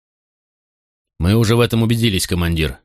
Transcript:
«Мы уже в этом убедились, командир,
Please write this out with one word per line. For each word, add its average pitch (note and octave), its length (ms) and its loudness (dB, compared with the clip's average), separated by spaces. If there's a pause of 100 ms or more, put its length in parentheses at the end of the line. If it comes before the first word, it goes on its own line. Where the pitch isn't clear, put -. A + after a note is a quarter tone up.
(1200)
«Мы F2+ 160 2
уже A#2 220 2
в - 20 4
этом A2+ 240 0
убедились, A2+ 440 0
командир, E2+ 580 -2